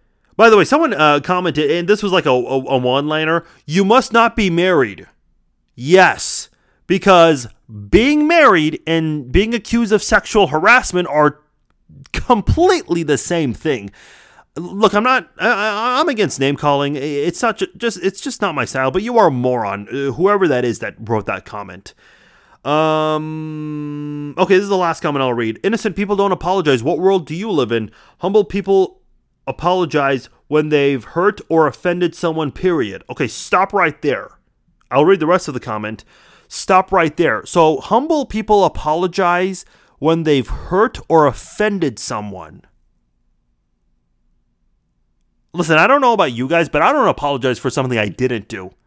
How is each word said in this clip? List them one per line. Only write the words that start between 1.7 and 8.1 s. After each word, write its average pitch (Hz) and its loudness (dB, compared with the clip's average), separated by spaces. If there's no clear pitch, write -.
and 175 -2
this 202 0
was 196 -2
like 175 0
a, 147 2
a, 127 0
a 131 0
one-liner, 156 -2
"You 185 0
must 254 2
not 233 2
be 202 0
married." 165 0
Yes, 151 2
because 165 4
being 302 4